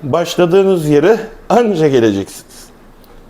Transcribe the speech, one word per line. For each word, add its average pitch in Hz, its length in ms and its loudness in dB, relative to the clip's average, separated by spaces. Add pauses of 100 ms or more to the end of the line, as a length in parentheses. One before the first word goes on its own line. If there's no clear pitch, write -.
başladığınız 175 800 0
yere 151 340 2 (300)
anca 202 380 0
geleceksiniz. 110 800 -2 (600)